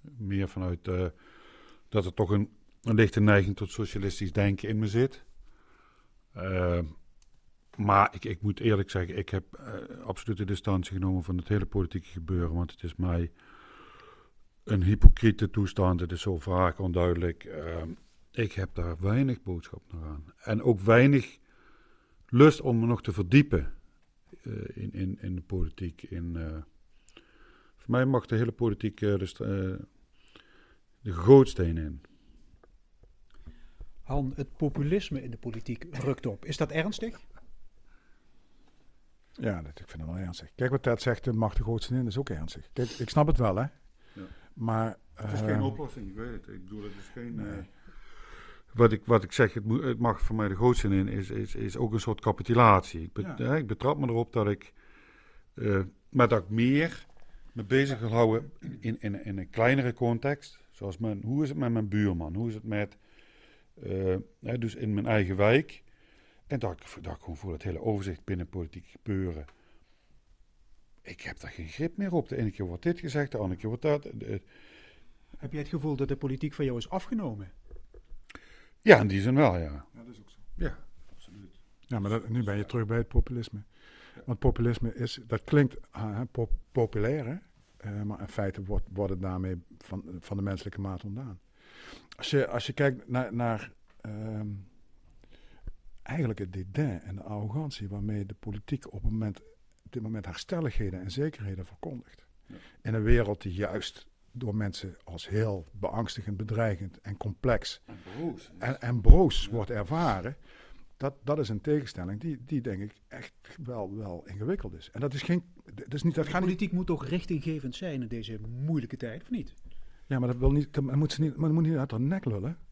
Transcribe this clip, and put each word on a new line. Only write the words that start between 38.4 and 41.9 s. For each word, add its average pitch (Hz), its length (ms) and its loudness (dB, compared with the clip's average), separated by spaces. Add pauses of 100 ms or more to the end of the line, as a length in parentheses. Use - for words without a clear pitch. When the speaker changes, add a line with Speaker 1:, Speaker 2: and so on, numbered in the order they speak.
Speaker 3:
Ja, 98 300 -4
dat, 73 180 -14
ik 85 80 -16
vind 78 140 -12
het 78 80 -8
wel 90 100 -6
ernstig. 87 340 -10
Kijk, 123 160 0
wat 135 120 0
Ted 120 200 0
zegt, 120 220 0
de 123 80 0
macht 110 240 0
de - 60 2
grootste 117 320 -2